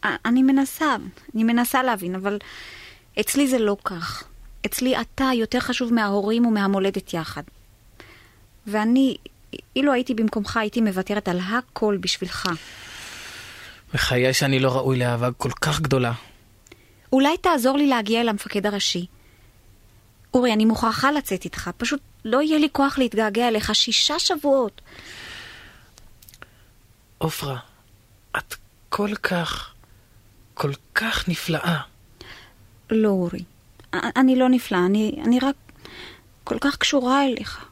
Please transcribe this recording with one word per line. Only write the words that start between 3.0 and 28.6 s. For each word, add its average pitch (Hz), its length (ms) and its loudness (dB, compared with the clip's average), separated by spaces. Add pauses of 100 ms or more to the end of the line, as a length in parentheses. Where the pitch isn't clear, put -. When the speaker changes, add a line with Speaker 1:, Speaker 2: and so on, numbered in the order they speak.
Speaker 1:
אצלי 277 280 2
זה 254 100 2
לא 208 260 2
כך. 175 400 -8 (420)
אצלי 254 340 0
אתה 247 240 -2 (100)
יותר 233 260 0
חשוב 240 340 0
מההורים 214 520 2
ומהמולדת 196 680 0
יחד. 160 280 -6 (1200)
ואני, 233 500 2 (600)
אילו 277 160 2
הייתי 254 220 0
במקומך, 220 420 -2
הייתי 220 240 -2
מוותרת 202 480 -2
על 180 120 0
הכל 214 600 -2
בשבילך. 180 480 -6 (1500)
Speaker 2:
בחיי 127 400 2
שאני 135 240 2
לא 131 180 2
ראוי 131 220 0
לאהבה 123 340 0
כל - 180 -4 (100)
כך 151 200 -2
גדולה. 127 320 2 (1000)
Speaker 1:
אולי 277 240 4
תעזור 277 400 2
לי 285 100 4
להגיע 226 340 2
אל 240 80 2
המפקד 208 380 -4
הראשי. 190 400 -2 (1300)
אורי, 247 180 4
אני 214 120 4
מוכרחה 226 480 2
לצאת 262 320 -2
איתך. - 320 -8
פשוט 277 240 -4 (240)
לא 240 180 2
יהיה 311 160 2
לי 302 140 4
כוח 277 260 2
להתגעגע 226 500 2
אליך 214 260 0
שישה - 440 2
שבועות. 277 600 2 (2500)
Speaker 2:
עופרה, 143 400 -4 (800)
את - 180 -6 (340)